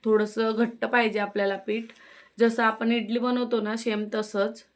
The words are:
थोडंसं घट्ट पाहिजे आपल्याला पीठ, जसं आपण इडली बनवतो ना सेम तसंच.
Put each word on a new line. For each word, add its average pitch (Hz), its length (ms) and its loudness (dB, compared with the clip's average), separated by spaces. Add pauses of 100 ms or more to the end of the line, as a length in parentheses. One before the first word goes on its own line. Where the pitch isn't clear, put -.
थोडंसं 220 520 2
घट्ट 233 300 0
पाहिजे 226 340 2
आपल्याला 202 360 0 (120)
पीठ, 226 240 -4 (460)
जसं 226 260 4
आपण 226 280 2
इडली 233 280 0
बनवतो 247 420 0
ना 214 160 -4
सेम 214 360 -2
तसंच. 214 500 -2 (120)